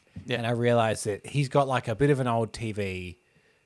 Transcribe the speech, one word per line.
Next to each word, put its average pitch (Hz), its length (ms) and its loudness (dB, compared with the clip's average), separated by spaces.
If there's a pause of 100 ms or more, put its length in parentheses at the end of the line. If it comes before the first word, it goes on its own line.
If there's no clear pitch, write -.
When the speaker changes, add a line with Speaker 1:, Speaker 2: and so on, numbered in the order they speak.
(240)
Speaker 1:
Yeah. 123 140 -4
Speaker 2:
and 117 80 -2
I 120 40 0
realized 117 560 2
that 101 200 -4
he's 135 220 -2
got, 139 200 2
like, 123 200 0
a 113 60 -2
bit 143 160 4
of 135 100 2
an 127 80 0
old 117 240 0
T 113 200 -6
V, 92 460 -6 (480)